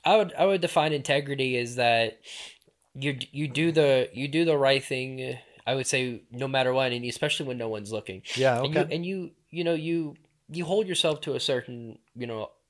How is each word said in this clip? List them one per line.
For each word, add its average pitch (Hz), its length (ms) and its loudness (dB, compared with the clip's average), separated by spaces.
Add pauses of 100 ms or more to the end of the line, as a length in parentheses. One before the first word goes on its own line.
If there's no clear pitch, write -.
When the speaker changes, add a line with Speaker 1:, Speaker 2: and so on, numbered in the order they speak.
Speaker 1:
I 185 120 8
would, 190 220 4
I 180 80 6
would 196 140 4
define 156 320 2
integrity 139 640 0
as 120 180 -4
that 117 420 4 (760)
you, 139 220 -2 (140)
you 147 180 -4
do 156 240 0
the, 139 400 4
you 127 160 -6
do 160 160 2
the 156 140 4
right 139 240 4
thing, 131 560 -6 (280)
I 127 80 0
would 135 120 -2
say, 127 440 -2
no 127 180 -6
matter 131 240 2
what, 131 200 2
and 120 120 -4
especially 147 420 -4
when 127 120 -6
no 113 100 -4
one's 107 240 -6
looking. 104 300 -8 (140)
Speaker 2:
Yeah, 127 260 4
Speaker 1:
And 143 120 -2
you, 151 60 4
Speaker 2:
okay. 151 160 -2
Speaker 1:
and 170 100 -4
you, 185 240 -6 (200)
you 170 140 -6
know, 170 100 2
you, 156 420 -4 (340)
you 170 140 -6
hold 196 240 0
yourself 156 340 0
to 139 120 -4
a 127 60 -2
certain, 120 580 -4 (180)
you 120 100 -8
know 110 240 -8 (200)